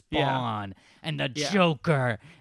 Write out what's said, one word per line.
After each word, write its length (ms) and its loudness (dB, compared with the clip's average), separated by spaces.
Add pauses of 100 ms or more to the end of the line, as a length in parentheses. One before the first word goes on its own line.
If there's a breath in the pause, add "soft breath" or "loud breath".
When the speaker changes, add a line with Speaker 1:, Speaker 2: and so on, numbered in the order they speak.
(100)
Speaker 1:
Yeah. 180 2
Speaker 2:
Spawn 460 -4 (280 soft breath)
and 180 -6
the 140 -2
Speaker 1:
Yeah. 160 -2
Speaker 2:
Joker 680 2 (220 loud breath)